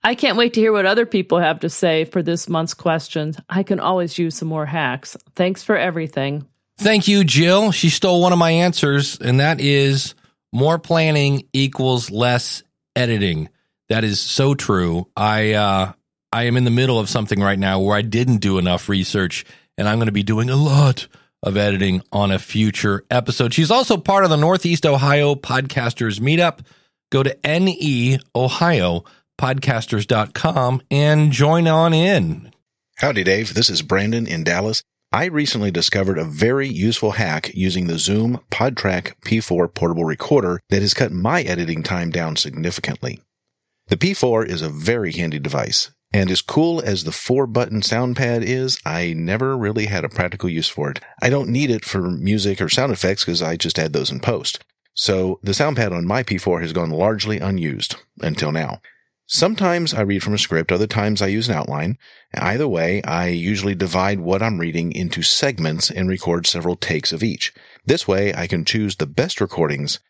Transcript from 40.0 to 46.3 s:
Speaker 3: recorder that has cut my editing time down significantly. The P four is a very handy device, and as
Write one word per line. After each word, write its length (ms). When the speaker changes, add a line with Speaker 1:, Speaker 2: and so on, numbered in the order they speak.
Speaker 3:
recorder 560
that 120
has 120
cut 200
my 300
editing 400
time 260
down 260
significantly. 840
The 80
P 180
four 300
is 180
a 80
very 440
handy 260
device, 520
and 180
as 120